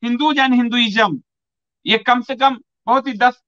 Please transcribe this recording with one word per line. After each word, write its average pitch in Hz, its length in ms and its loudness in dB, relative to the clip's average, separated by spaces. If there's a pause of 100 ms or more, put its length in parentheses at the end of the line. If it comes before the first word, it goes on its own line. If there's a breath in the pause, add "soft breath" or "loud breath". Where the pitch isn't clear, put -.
हिंदूज 269 320 0
and 269 180 2
हिंदुइज्म, 226 640 0 (640)
ये 220 120 0
कम 247 220 0
से 262 160 -8
कम 262 220 2 (280)
बहुत 254 200 0
ही 269 60 -6
दस 240 220 0 (140)